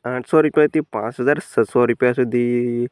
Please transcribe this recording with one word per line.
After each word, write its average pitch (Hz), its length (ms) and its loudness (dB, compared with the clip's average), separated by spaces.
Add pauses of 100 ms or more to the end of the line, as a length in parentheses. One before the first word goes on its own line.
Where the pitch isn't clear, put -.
આઠસો 127 380 0
રૂપિયાથી 151 380 2
પાંચ 117 400 -8
હજાર 143 200 0
છસો 120 460 0
રૂપિયા 120 260 0
સુધી. 120 800 -2